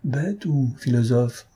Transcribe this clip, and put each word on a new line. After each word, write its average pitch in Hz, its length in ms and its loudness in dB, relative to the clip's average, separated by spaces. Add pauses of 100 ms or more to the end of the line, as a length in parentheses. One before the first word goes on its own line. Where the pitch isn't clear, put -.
Bête 160 440 -4
ou 139 320 0
philosophe? 120 760 0